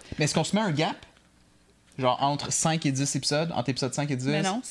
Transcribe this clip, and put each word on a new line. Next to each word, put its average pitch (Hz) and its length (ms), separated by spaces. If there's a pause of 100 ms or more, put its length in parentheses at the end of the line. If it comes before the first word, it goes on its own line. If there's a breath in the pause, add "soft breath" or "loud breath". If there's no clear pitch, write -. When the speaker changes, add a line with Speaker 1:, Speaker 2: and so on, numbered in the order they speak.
(200)
Speaker 1:
Mais 151 60
est-ce - 100
qu'on 160 80
se - 120
met 208 60
un 208 100
gap ? 160 260 (1000)
Genre 127 240
entre 143 320
cinq 160 320
et 139 60
dix 135 240
épisodes, 151 400
entre - 140
épisode 131 260
cinq 147 160
et 135 40
dix, 127 120
Speaker 2:
Mais 151 160
non, 196 280